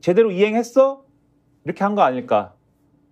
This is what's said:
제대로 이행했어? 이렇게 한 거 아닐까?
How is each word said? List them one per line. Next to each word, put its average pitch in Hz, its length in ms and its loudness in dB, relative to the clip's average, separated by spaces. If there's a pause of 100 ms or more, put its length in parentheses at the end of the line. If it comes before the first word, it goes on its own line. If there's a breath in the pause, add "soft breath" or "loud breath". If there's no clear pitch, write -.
제대로 202 300 2
이행했어? 233 720 0 (600)
이렇게 - 200 -8
한 208 120 -2
거 202 60 0
아닐까? 123 520 -2 (580)